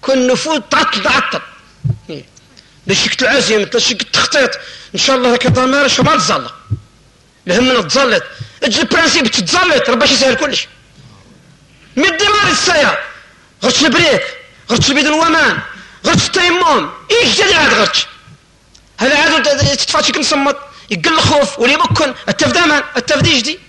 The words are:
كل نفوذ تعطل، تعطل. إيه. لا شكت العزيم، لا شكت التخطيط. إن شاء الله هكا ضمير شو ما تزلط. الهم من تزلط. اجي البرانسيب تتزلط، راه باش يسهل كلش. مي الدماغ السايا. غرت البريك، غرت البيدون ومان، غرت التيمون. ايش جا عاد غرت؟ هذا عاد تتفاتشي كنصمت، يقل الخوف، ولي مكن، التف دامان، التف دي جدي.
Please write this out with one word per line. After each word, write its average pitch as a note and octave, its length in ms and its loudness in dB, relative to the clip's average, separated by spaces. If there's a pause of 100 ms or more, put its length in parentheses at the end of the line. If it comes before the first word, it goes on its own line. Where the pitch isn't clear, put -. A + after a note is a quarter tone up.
كل B3+ 260 2
نفوذ C#4+ 320 0
تعطل، C#4+ 440 -2
تعطل. B3+ 380 -2 (680)
إيه. C#3+ 160 -12 (600)
لا F#3+ 60 0
شكت - 300 -2
العزيم، A3 360 2 (140)
لا A#3+ 60 2
شكت A3 220 -2
التخطيط. - 500 0 (440)
إن G3+ 40 -6
شاء C4+ 160 2
الله B3 180 2
هكا A#3+ 160 0
ضمير C4 380 2
شو B3+ 160 0
ما D4+ 120 4
تزلط. D#3 380 -2 (960)
الهم F#3+ 160 2
من B3 240 2
تزلط. A#3 360 2 (400)
اجي C4+ 180 0
البرانسيب D#4+ 460 2
تتزلط، D4 640 0
راه B3+ 60 2
باش C#4 160 2
يسهل C4 240 2
كلش. - 320 -4 (1300)
مي D#4 120 2
الدماغ G#4 420 0
السايا. - 460 0 (680)
غرت - 200 0
البريك، D#4 400 2 (480)
غرت A#3+ 180 0
البيدون D4 240 0
ومان، D#4 460 2 (460)
غرت E4 200 2
التيمون. E4+ 680 0 (200)
ايش G#4+ 260 2
جا F#4 200 2
عاد C#4 160 2
غرت؟ - 340 0 (880)
هذا C4+ 200 0
عاد C#4+ 600 2
تتفاتشي - 340 0
كنصمت، C#4+ 460 0 (320)
يقل G#3+ 240 -2
الخوف، - 460 0
ولي B3+ 180 2
مكن، D4+ 360 0 (160)
التف C4 220 0
دامان، D4+ 320 2 (140)
التف C4+ 240 -2
دي D4+ 160 2
جدي. D4 320 -6